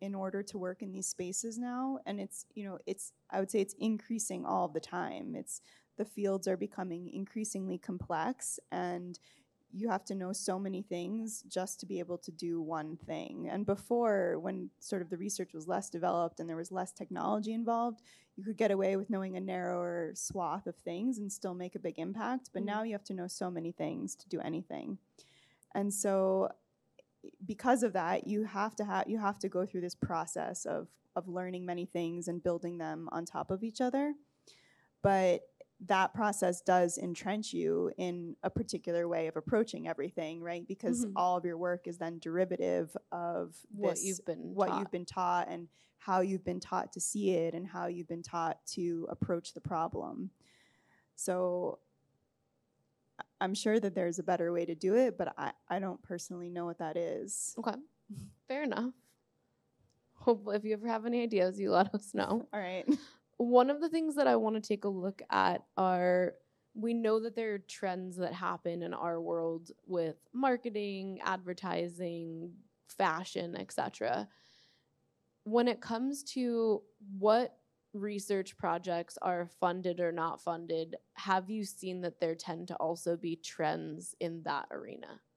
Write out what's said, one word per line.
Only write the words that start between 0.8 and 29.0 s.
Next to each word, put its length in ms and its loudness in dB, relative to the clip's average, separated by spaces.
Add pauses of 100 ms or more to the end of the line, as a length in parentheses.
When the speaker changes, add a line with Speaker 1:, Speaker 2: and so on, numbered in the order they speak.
Speaker 1:
in 100 -8
these 160 -6
spaces 500 -4
now. 480 -2
And 140 -4
it's, 340 -8
you 120 -8
know, 200 -8
it's, 280 -6 (180)
I 80 2
would 100 2
say 120 4
it's 180 -2
increasing 680 -2
all 220 2
the 140 -2
time. 540 -6
It's, 260 -8 (360)
the 60 0
fields 420 0
are 120 2
becoming 560 -6
increasingly 640 -4
complex, 840 -4 (100)
and 480 -4 (540)
you 160 -4
have 160 2
to 120 -6
know 180 -2
so 260 -2
many 220 -2
things 640 -4
just 320 -4
to 60 -12
be 140 -4
able 180 -4
to 140 -12
do 300 -2
one 360 -4
thing. 520 -8
And 160 -2
before, 720 2
when 300 -6 (100)
sort 220 -4
of 80 -6
the 80 -4
research 360 -4
was 160 -8
less 200 0
developed 520 0
and 80 -6
there 80 -4
was 120 -6
less 220 -4
technology 640 -2
involved, 480 0 (340)
you 80 -10
could 140 -4
get 140 6
away 260 4
with 120 -2
knowing 280 -2
a 20 -4
narrower 760 -2
swath 520 -4
of 80 -6
things 420 -2
and 140 -6
still 220 -6
make 220 -6
a 40 -6
big 180 -6
impact. 540 -4
But 120 -4
Speaker 2:
Mm-hmm. 20 -2 (100)
Speaker 1:
now 80 0
you 80 -4
have 140 -4
to 80 -6
know 140 -4
so 220 -4
many 220 -4
things 440 -4
to 120 -20
do 140 -2
anything. 560 -4 (760)
And 200 0
so 560 4 (960)
because 380 4
of 100 4
that, 340 2
you 160 2
have 320 -2
to 100 -2
ha-, 220 2